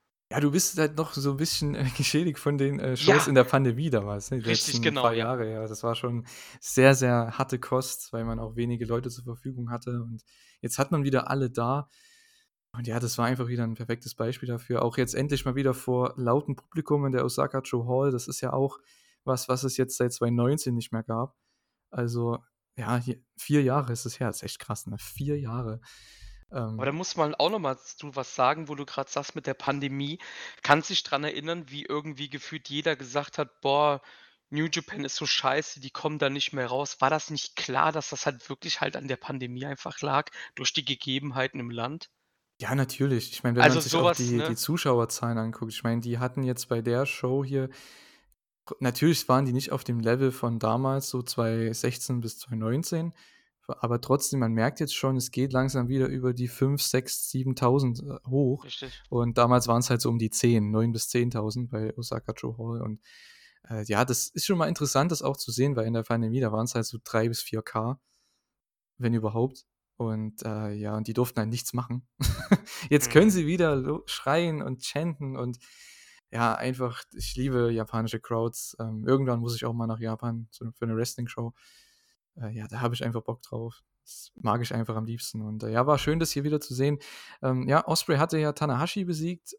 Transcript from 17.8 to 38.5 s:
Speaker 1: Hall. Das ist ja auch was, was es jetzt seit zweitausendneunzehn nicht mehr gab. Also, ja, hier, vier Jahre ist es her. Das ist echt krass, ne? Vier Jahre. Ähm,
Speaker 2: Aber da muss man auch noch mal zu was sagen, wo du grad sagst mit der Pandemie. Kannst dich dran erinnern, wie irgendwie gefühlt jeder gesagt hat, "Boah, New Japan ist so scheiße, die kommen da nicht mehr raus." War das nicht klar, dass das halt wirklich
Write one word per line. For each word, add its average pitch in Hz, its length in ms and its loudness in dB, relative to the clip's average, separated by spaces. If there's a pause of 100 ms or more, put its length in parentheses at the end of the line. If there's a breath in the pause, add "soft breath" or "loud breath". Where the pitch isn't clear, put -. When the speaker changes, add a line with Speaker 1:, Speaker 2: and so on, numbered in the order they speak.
Speaker 1:
Hall. 135 240 2
Das 120 160 -4
ist - 140 -8
ja 131 120 -4
auch 135 280 0 (420 soft breath)
was, 127 260 -2
was 127 140 0
es 131 140 -2
jetzt 131 200 0
seit 123 160 0
zweitausendneunzehn 123 600 2
nicht 113 160 -4
mehr 113 140 -4
gab. 117 320 -4 (540)
Also, 120 520 -2 (340)
ja, 120 200 -2
hier, 120 240 -4 (160)
vier 147 260 2
Jahre 127 300 2
ist 117 140 -6
es - 120 -10
her. 127 80 -2
Das - 120 -4
ist - 40 -12
echt - 160 -10
krass, - 300 -8
ne? 104 100 -8
Vier 147 400 -6
Jahre. 120 420 -6 (680 loud breath)
Ähm, 113 240 -4
Speaker 2:
Aber 127 120 -2
da 135 40 2
muss 170 240 -6
man 156 220 2
auch 160 120 4
noch 208 120 0
mal 135 180 -2
zu - 380 -12
was 131 180 -6
sagen, 147 340 4
wo 151 60 -6
du 139 100 -8
grad - 240 -6
sagst - 280 -6
mit 156 100 -8
der 135 80 -2
Pandemie. 139 640 -4 (460 loud breath)
Kannst - 260 4
dich - 140 -2
dran 143 180 -2
erinnern, 151 480 -6
wie 143 140 -10
irgendwie 147 440 -6
gefühlt 143 400 -12
jeder 151 280 -2
gesagt 139 420 -6
hat, 143 220 -6
"Boah, 143 420 2 (480 loud breath)
New 151 160 0
Japan 156 380 -6
ist 139 100 -6
so 147 120 -4
scheiße, 139 520 0
die 135 120 -14
kommen 151 280 -4
da 143 100 2
nicht 139 240 -2
mehr 131 140 -2
raus." 131 340 -4
War 131 100 6
das 156 200 -2
nicht - 240 -6
klar, 147 380 2
dass 151 180 -4
das - 160 -4
halt 131 220 -4
wirklich - 320 -6